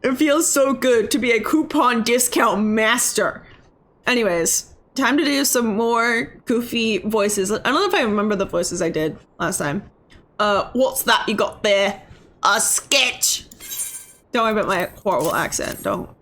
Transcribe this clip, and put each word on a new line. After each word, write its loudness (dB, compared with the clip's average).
It 0
feels 2
so 2
good 2
to 0
be 0
a 4
coupon 2
discount 2
master. 0
Anyways, 0
time 2
to 2
do 2
some 0
more 0
goofy -2
voices. 0
I -2
don't -2
know 2
if -2
I 2
remember 0
the 0
voices -4
I 0
did -2
last -4
time. -6
Uh, 0
what's 0
that 2
you 0
got -4
there? 0
A 4
sketch. 0
Don't 0
worry 0
about 0
my -2
horrible 0
accent. -4
Don't. -4